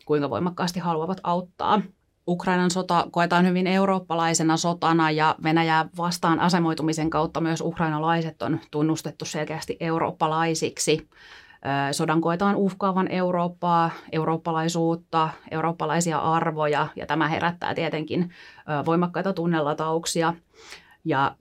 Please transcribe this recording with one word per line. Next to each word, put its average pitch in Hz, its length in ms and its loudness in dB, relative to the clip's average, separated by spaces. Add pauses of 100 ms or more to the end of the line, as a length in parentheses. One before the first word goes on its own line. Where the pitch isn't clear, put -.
kuinka 143 260 0
voimakkaasti 175 500 -2
haluavat 170 420 -2
auttaa. 180 600 0 (460)
Ukrainan 180 420 2
sota 180 400 0
koetaan 175 360 4
hyvin 185 200 2
eurooppalaisena 170 880 2
sotana, 165 540 2
ja 156 320 2
Venäjää 160 540 2
vastaan 175 440 0
asemoitumisen 160 720 2
kautta 156 300 0
myös 160 200 0
ukrainalaiset 160 800 -2
on 160 180 -2 (100)
tunnustettu 156 540 -2
selkeästi 151 560 -6
eurooppalaisiksi. 160 1300 -2 (800)
Ö, 143 40 -4
sodan 160 280 0
koetaan 175 360 2
uhkaavan 190 540 0
Eurooppaa, 175 800 0 (220)
eurooppalaisuutta, 165 1160 0 (220)
eurooppalaisia 160 680 0
arvoja, 156 680 0 (100)
ja - 100 -8
tämä 151 220 0
herättää 170 460 -2
tietenkin, 156 480 -2
ö, - 640 -6
voimakkaita 175 480 0
tunnelatauksia. 165 1000 -2 (720)
Ja 139 360 0